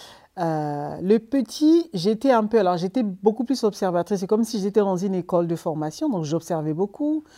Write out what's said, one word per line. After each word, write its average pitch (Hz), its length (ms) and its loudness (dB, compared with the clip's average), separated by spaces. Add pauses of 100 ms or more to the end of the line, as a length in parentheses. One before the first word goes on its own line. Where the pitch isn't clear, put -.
(380)
euh, 151 600 -4
le 196 180 2
petit, 302 760 2
j'étais 214 360 2
un 226 140 6
peu, 214 160 2
alors 180 160 2
j'étais 190 260 -2
beaucoup 208 420 0
plus 247 200 -2
observatrice. 185 560 0
C'est 190 80 -6
comme 220 160 2
si 214 160 -6
j'étais 202 200 2
dans 190 160 2
une 190 200 -2
école 175 320 0
de 165 80 -2
formation, 156 520 -4
donc 180 160 -2
j'observais 156 500 -2
beaucoup, 294 500 -4 (140)